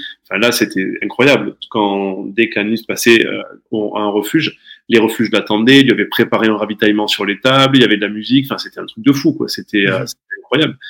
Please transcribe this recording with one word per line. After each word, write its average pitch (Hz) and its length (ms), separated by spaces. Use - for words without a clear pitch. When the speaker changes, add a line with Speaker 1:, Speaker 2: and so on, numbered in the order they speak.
Speaker 1:
Enfin, 98 160
là, 117 120
c'était 95 420
incroyable. 110 520
Quand, 98 560
dès 110 220
qu'un 104 140
ministre 107 240
passait, 113 380
euh, 104 160
au, 104 260
à 107 40
un 104 80
refuge, 107 480
les 113 100
refuges 107 320
l'attendaient, 110 480
il 131 60
lui 117 60
avait 101 140
préparé 113 420
un 107 80
ravitaillement 104 520
sur 104 180
les 98 140
tables, 135 380
il 123 40
y 120 40
avait 104 120
de 98 40
la 101 80
musique. 113 380
Enfin, 98 120
c'était - 200
un 92 60
truc - 180
de 139 80
fou, 139 220
quoi. - 140
C'était, 98 400
euh, 95 140
Speaker 2:
Mhm. - 60
Speaker 1:
c'était - 320
incroyable. 139 380